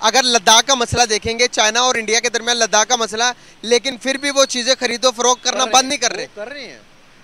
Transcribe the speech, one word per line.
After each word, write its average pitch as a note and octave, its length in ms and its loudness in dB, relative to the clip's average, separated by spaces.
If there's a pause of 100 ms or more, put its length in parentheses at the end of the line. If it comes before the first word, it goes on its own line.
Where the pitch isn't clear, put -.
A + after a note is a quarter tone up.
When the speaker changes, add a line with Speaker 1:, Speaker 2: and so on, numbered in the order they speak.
Speaker 1:
अगर A3+ 220 2
लद्दाख A#3 400 4
का C#4 120 0
मसला A#3+ 300 0
देखेंगे, A3+ 420 -2
चाइना A3+ 340 0
और B3 160 0
इंडिया A3 220 0
के A#3+ 100 -2
दरमियान A3+ 280 -4
लद्दाख G#3+ 300 2
का B3 100 0
मसला, A3+ 360 -2 (300)
लेकिन A#3+ 340 0
फिर C4+ 200 -2
भी C#4+ 120 -4
वो C4+ 160 2
चीज़ें B3+ 300 -2
खरीदो A#3+ 360 -2
फरोख्त A#3+ 320 0
करना B3 160 -4
Speaker 2:
कर A3+ 60 0
रहे A3 80 -6
Speaker 1:
बंद C4 100 6
Speaker 2:
हैं, C4 60 -4
Speaker 1:
नहीं C#4+ 100 -4
कर A3+ 120 -2
रहे। D#3 140 -8
Speaker 2:
वो G#3 200 -14
कर B3 60 -14
रहे C#4+ 120 -14
हैं। C3+ 180 -18 (420)